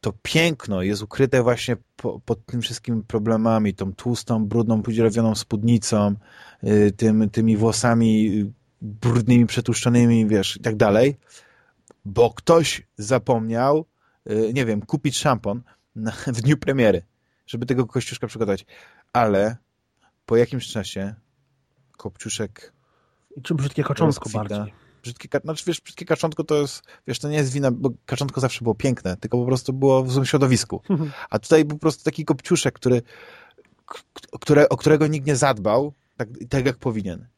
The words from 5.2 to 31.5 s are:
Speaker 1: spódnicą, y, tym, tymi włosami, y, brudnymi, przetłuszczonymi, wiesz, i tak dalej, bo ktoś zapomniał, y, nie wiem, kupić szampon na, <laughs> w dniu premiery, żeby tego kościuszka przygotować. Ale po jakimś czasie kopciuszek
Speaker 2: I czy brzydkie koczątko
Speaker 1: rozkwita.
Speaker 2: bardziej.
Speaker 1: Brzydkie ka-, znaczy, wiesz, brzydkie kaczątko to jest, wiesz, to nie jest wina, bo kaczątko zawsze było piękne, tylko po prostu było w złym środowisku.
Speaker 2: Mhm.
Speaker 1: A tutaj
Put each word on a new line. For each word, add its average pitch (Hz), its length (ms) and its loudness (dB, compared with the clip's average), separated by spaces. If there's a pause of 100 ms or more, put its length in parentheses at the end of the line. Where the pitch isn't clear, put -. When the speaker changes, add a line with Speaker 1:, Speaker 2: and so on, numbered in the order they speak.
Speaker 1:
spódnicą, 104 800 0 (500)
y, 104 320 4
tym, 107 340 2
tymi 113 260 2
włosami, 110 840 2
y, 104 120 -4 (300)
brudnymi, 117 640 2
przetłuszczonymi, 120 800 2
wiesz, 104 300 0
i - 40 -16
tak 110 160 -4
dalej, 113 400 4 (880)
bo 110 260 2
ktoś - 560 2 (100)
zapomniał, 120 880 0 (460)
y, 110 240 0
nie 135 120 0
wiem, 107 160 -2
kupić 143 360 -4
szampon 117 440 -2 (340)
na, 110 140 -6 (140)
<laughs> 127 120 -4
w 117 60 -4
dniu 139 140 2
premiery, 113 460 2 (440)
żeby 120 200 -10
tego 123 200 0
kościuszka 120 400 -8
przygotować. 101 400 -4 (460)
Ale 110 440 2 (680)
po 113 100 2
jakimś 120 360 0
czasie 98 420 -8 (840)
kopciuszek - 760 -10 (640)
Speaker 2:
I 139 60 -16
czy 175 120 -4
brzydkie 143 300 -2
koczątko 147 400 0
Speaker 1:
rozkwita. 110 140 -6 (180)
Speaker 2:
bardziej. 104 280 -10 (220)
Speaker 1:
Brzydkie - 220 -18
ka-, 143 120 -2
znaczy, 156 260 -10
wiesz, 170 140 -4
brzydkie - 240 -16
kaczątko 160 400 -2
to 156 100 -2
jest, 147 280 -2 (240)
wiesz, 127 120 -6
to 147 100 -6
nie 151 80 -2
jest 135 160 0
wina, 139 180 0
bo 123 200 -2 (160)
kaczątko - 340 -4
zawsze 127 220 -2
było 113 120 0
piękne, 101 420 -2
tylko - 220 -4
po 123 80 -2
prostu 127 260 -2
było 135 300 4
w 131 100 -4
złym 135 140 2
środowisku. 131 640 0
Speaker 2:
Mhm. 160 200 -2 (200)
Speaker 1:
A 107 80 -2
tutaj 156 260 4